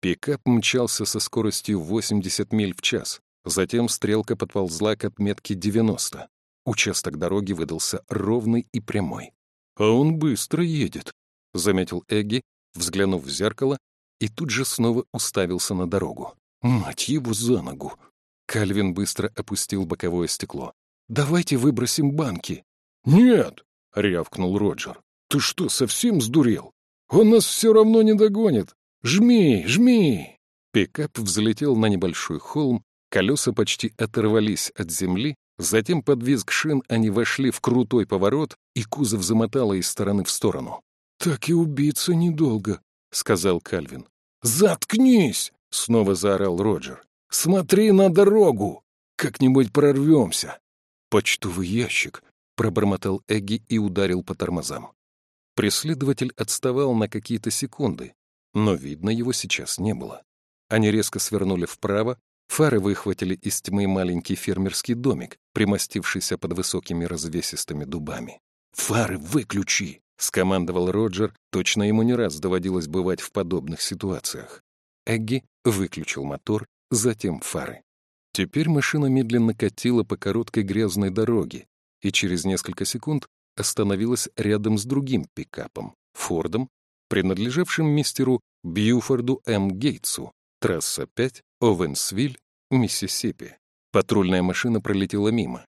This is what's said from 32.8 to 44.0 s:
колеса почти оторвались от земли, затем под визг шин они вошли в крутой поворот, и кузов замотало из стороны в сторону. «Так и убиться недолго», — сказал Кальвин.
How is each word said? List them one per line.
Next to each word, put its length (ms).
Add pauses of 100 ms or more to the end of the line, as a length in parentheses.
колеса 440
почти 440
оторвались 800
от 160
земли, 440 (220)
затем 440
под 220
визг 280
шин 380
они 200
вошли 420
в 100
крутой 440
поворот, 500 (200)
и 80
кузов 400
замотало 500
из 140
стороны 360
в 80
сторону. 500 (360)
«Так 320
и 40
убиться 600
недолго», — 680 (300)
сказал 500
Кальвин. 460 (340)